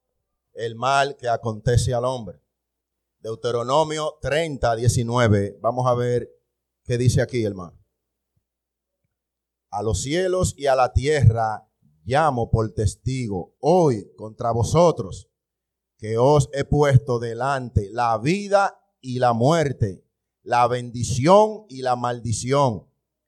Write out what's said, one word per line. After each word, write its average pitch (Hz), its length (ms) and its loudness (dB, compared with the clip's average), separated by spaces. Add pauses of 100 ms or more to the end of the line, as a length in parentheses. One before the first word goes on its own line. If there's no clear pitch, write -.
(540)
El 113 220 -8
mal 139 420 0
que 120 100 -10
acontece 117 680 0
al 120 120 -2
hombre. 120 340 -6 (800)
Deuteronomio 131 1000 -2
treinta, 135 540 -2
diecinueve. 117 840 2
Vamos 123 260 -2
a 123 80 2
ver 123 340 -2 (540)
qué 123 140 -4
dice 123 240 2
aquí, 117 220 -2
hermano. 92 340 -8 (1900)
A 104 120 -8
los 104 200 -2
cielos 180 560 -2
y 139 100 -4
a 131 80 4
la 127 180 2
tierra 117 720 2 (360)
llamo 127 480 0
por 110 220 0
testigo 110 840 -6
hoy 143 560 2
contra 110 360 -6
vosotros, 117 800 0 (760)
que 110 140 -4
os 139 340 4
he 135 140 -4
puesto 131 520 2
delante, 117 720 -4
la 117 280 0
vida 196 600 0 (220)
y 123 200 -8
la 123 120 4
muerte, 123 760 0 (360)
la 120 260 2
bendición 123 1000 0
y 131 120 -14
la 127 140 -2
maldición. 120 880 -2 (420)